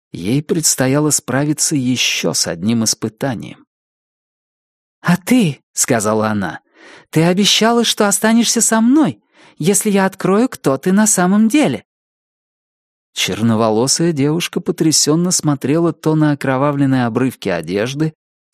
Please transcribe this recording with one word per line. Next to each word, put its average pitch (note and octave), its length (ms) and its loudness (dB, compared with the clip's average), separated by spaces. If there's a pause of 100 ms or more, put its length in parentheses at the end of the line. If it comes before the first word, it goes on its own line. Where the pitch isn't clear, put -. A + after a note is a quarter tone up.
(120)
Ей A#2+ 320 -2
предстояло D3 640 0
справиться C#3+ 680 -2
ещё B2 560 -2
с - 140 -2
одним G#2 360 -2
испытанием. - 800 -6 (1300)
«А F3 160 0
ты, — G#3+ 460 0 (120)
сказала G#2+ 540 0
она, — G2+ 320 -4 (500)
ты D#3 140 2
обещала, G#3 640 2
что G#3 240 0
останешься A3+ 500 2
со A3 220 2
мной, B3 400 2 (360)
если G3 320 0
я F#3+ 160 2
открою, G3 440 0
кто - 280 -2
ты F#3 140 -2
на G#3 160 4
самом G3+ 400 2
деле». G#3+ 380 0 (1300)
Черноволосая A2+ 1000 0
девушка D3+ 480 -2
потрясённо E3 720 0
смотрела D3+ 640 0
то D#3 220 -2
на D3+ 180 2
окровавленные C3+ 720 0
обрывки A#2 420 -2
одежды, G2+ 640 -4 (400)